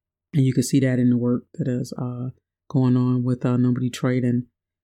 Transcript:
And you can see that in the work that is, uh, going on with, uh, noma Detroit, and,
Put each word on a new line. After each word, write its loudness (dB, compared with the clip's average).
And 4
you 2
can 0
see 2
that 2
in 4
the 2
work -2
that -4
is, -6
uh, -8
going 2
on 2
with, -2
uh, 2
noma 2
Detroit, -2
and, 0